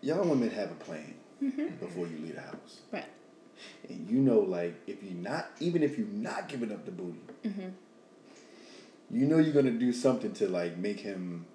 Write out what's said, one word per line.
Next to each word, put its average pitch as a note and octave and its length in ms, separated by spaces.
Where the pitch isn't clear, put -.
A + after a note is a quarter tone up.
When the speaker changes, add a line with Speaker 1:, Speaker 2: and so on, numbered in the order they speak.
Speaker 1:
y'all E3 280
women B2 220
have G2 200
a E2+ 40
plan D#2 400
Speaker 2:
Mm-hmm. C#4 420
Speaker 1:
before F3 220
you - 120
leave E3 160
the - 60
house. - 400
Speaker 2:
Right. G#3 140
Speaker 1:
And E2 180
you B2 120
know, B2 180
like, F2 360
if - 160
you G2 80
not, G2 400
even E3+ 220
if C#3 160
you G#2+ 120
not G#2+ 380
giving A#2 240
up G2 140
the - 60
booty, F2 260
Speaker 2:
Mm-hmm. F#3+ 240
Speaker 1:
you B2+ 160
know D#3+ 100
you're D#3 160
gonna C3+ 200
do A#2+ 200
something A#2 420
to, G2+ 140
like, F2 300
make G2+ 220
him F2+ 540